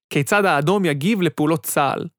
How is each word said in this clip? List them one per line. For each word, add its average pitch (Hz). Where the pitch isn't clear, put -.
כיצד 202
האדום 180
יגיב 170
לפעולות 151
צה"ל. -